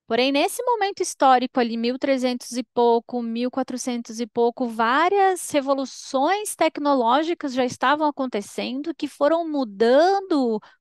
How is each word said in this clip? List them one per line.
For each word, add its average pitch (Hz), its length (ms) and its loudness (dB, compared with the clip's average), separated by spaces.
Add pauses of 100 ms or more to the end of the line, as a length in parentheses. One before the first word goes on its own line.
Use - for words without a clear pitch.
Porém, 247 260 0
nesse 339 320 0
momento 415 380 -2
histórico 262 580 2
ali, 233 180 0
mil 240 200 -2
trezentos 254 540 -2
e 240 120 -6
pouco, 240 580 0
mil 233 300 -4
quatrocentos 240 680 -6
e 240 80 -6
pouco, 240 400 -2
várias 339 800 2
revoluções 277 1080 -2
tecnológicas 285 1000 0
já 254 120 0
estavam 285 420 0
acontecendo, 262 880 -6
que 294 120 -8
foram 320 400 0
mudando 269 1120 2 (220)